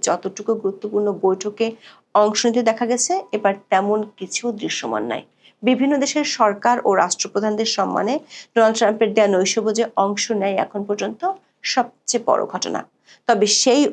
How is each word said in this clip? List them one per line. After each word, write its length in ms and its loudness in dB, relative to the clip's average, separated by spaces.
যতটুকু 520 -2
গুরুত্বপূর্ণ 680 -2
বৈঠকে 500 -2
অংশ 320 2
নিতে 160 2
দেখা 240 0
গেছে, 360 0
এবার 220 0
তেমন 320 2
কিছু 360 -6
দৃশ্যমান 540 -6
নয়। 160 -4
বিভিন্ন 340 2
দেশের 280 -2
সরকার 600 2
ও 100 2
রাষ্ট্রপ্রধানদের 720 -2
সম্মানে 540 -2
ডোনাল্ড 200 4
ট্রাম্পের 380 2
দেয়া 140 6
নৈশভোজে 560 2
অংশ 360 0
নেয় 220 0
এখন 300 -4
পর্যন্ত 480 -4
সবচেয়ে 640 -4
বড় 200 2
ঘটনা। 400 -6
তবে 180 4
সেই 240 4